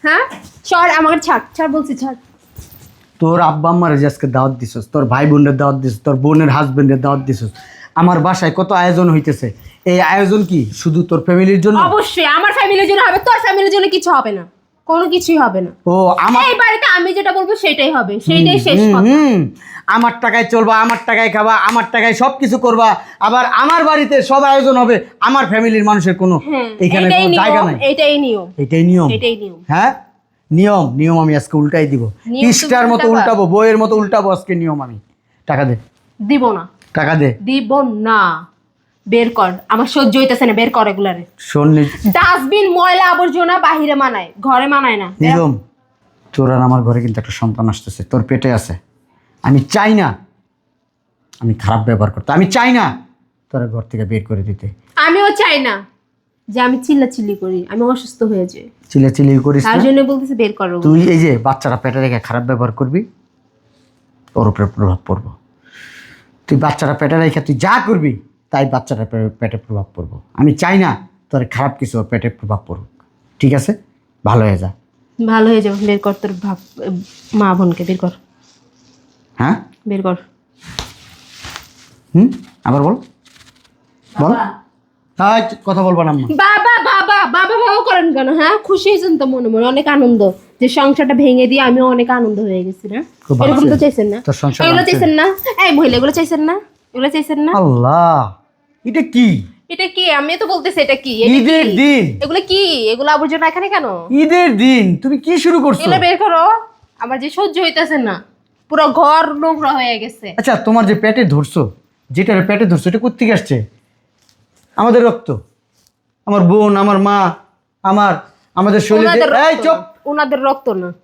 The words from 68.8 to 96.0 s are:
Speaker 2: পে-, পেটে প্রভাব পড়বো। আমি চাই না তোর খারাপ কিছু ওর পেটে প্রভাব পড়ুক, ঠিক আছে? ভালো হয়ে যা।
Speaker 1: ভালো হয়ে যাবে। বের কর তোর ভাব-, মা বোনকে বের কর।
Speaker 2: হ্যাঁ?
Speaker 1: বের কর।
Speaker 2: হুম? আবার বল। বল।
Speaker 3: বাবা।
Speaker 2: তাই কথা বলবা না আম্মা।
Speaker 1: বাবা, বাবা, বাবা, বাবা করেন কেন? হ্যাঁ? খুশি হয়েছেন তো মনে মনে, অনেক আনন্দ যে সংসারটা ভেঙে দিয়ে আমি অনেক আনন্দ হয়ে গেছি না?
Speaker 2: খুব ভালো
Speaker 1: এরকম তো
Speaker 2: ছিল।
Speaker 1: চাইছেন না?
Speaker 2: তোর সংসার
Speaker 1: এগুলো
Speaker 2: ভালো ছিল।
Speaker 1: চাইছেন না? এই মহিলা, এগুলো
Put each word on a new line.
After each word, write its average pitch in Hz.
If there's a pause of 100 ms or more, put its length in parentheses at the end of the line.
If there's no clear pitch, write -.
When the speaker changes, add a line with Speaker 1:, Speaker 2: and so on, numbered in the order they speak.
Speaker 2:
পে-, 110 (100)
পেটে 113
প্রভাব 101 (100)
পড়বো। - (120)
আমি 143
চাই 180
না 165 (240)
তোর 127
খারাপ 139
কিছু 120
ওর 104
পেটে 117
প্রভাব 104
পড়ুক, - (360)
ঠিক 139
আছে? 143 (520)
ভালো 110
হয়ে 98
যা। 92 (560)
Speaker 1:
ভালো 220
হয়ে 226
যাবে। 202
বের 202
কর 202
তোর 202 (100)
ভাব-, - (520)
মা 202
বোনকে 180
বের 180
কর। 180 (1300)
Speaker 2:
হ্যাঁ? 151 (320)
Speaker 1:
বের 196
কর। 185 (2000)
Speaker 2:
হুম? 208 (320)
আবার 135
বল। 165
বল। 262 (1200)
Speaker 3:
বাবা। 196 (580)
Speaker 2:
তাই 214 (240)
কথা 190
বলবা 175
না 156
আম্মা। 135
Speaker 1:
বাবা, 415
বাবা, 403
বাবা, 381
বাবা 440
করেন 359
কেন? 262
হ্যাঁ? 320
খুশি 392
হয়েছেন 349
তো 285
মনে 254
মনে, 226
অনেক 269
আনন্দ 240 (300)
যে 247
সংসারটা 277
ভেঙে 254
দিয়ে 269
আমি 254
অনেক 247
আনন্দ 226
হয়ে 190
গেছি 190
না? 220 (240)
Speaker 2:
খুব 131
ভালো 285
Speaker 1:
এরকম 277
তো 285
Speaker 2:
ছিল। 294
Speaker 1:
চাইছেন 240
না? 208
Speaker 2:
তোর 143
সংসার 143
Speaker 1:
এগুলো 339
Speaker 2:
ভালো 370
ছিল। -
Speaker 1:
চাইছেন 320
না? 359 (300)
এই 349
মহিলা, 277
এগুলো 269